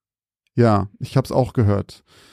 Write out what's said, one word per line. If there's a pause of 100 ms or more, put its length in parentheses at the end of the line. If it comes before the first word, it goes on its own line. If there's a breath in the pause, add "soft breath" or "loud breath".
(560)
Ja, (100)
ich
hab's
auch
gehört. (280 soft breath)